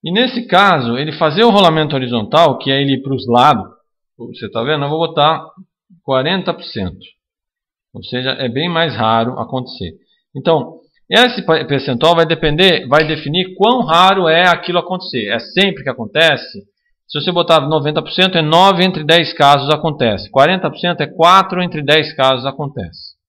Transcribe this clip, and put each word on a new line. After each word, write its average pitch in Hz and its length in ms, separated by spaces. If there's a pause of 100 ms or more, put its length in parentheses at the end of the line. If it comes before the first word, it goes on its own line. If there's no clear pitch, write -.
E 160 60
nesse 240 360
caso, 165 500
ele 151 160
fazer 156 320
o 233 60
rolamento 156 440
horizontal, 127 640
que 139 120
é 135 100
ele 139 140
ir 131 80
pros 135 240
lados, 120 380 (520)
você 113 340
tá 117 120
vendo? 143 220
Eu 143 40
vou 156 100
botar 156 460 (580)
quarenta 160 520
por - 100
cento. 90 400 (880)
Ou - 100
seja, 127 280
é 131 180
bem 139 200
mais 165 280
raro 113 420
acontecer. 120 600 (360)
Então, 139 460 (280)
esse 233 360
pa-, 156 200
percentual 139 520
vai 165 80
depender, 160 640
vai 151 180
definir 160 480
quão 233 300
raro 180 440
é 170 200
aquilo 175 300
acontecer. 170 480
É 113 120
sempre 185 440
que 131 80
acontece? 120 840 (360)
Se 147 120
você 180 100
botar 170 300
noventa 151 400
por 147 100
cento, 185 280
é 156 40
nove 180 420
entre 156 200
dez 165 300
casos 139 340
acontece. 143 600
Quarenta 160 400
por - 80
cento 175 240
é 143 40
quatro 180 560
entre 170 200
dez 151 320
casos 131 320
acontece. 135 720 (120)